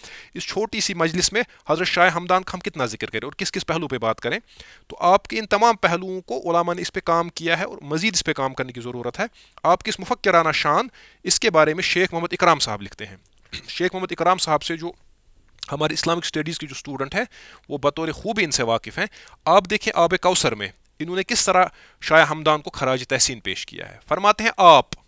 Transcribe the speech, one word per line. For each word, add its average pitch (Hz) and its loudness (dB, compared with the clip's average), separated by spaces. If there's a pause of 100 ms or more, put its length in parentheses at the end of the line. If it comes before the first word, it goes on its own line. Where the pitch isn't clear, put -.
(360)
इस - -12
छोटी 214 -4
सी 196 -4
मजलिस 170 0
में 240 0 (240)
हज़रत 165 0
शाह 180 4
हमदान 180 0
का - -14
हम 185 -8
कितना 156 -6
जिक्र 110 -6
करें 113 -8
और 143 -14
किस 190 -4
किस - -6
पहलू 160 -4
पे 135 -6
बात 110 -2
करें, 151 -4 (500)
तो - -16
आपके 190 2
इन 220 -6
तमाम 214 4
पहलुओं 185 -2
को - -8
उलामा 170 0
ने 175 -8
इस 170 -6
पे 190 -8
काम 170 0
किया 165 -2
है 180 -2
और - -12
मज़ीद 160 -2
इस - 0
पे 156 -2
काम 135 -4
करने 127 -8
की 123 -12
ज़रूरत 120 -8
है। 226 -4 (360)
आपकी 175 2
इस 196 -6
मुफक्किराना 175 2
शान, 165 0 (340)
इसके 208 2
बारे 156 6
में 175 -4
शेख 175 0
मोहम्मद 170 -4
इकराम 170 4
साहब 104 -4
लिखते 101 -14
हैं। 95 -20 (320)
<clears throat> - -16
शेख 175 -2
मोहम्मद 185 -6
इकराम 175 2
साहब 156 0
से 170 -6
जो 165 -10 (760)
हमारे 151 -2
इस्लामिक 165 0
स्टडीज़ 156 -4
के 151 -10
जो 131 -14
स्टूडेंट 135 -8
हैं, 240 -2 (420)
वो 143 -6
बतौर 147 -2
खूब 214 -6
इनसे 147 0
वाकिफ़ 113 -2
हैं। 208 -2 (380)
आप 180 4
देखें 214 -4
आब 170 2
कौसर 160 0
में 101 -8 (280)
इन्होंने 180 -6
किस 233 -2
तरह 185 4 (300)
शाह 160 6
हमदान 151 0
को 160 -12
खराज 131 -4
तहसीन 127 -2
पेश - -8
किया 85 -16
है। - -20 (100)
फरमाते 202 2
हैं 226 0
आप, 160 10 (180)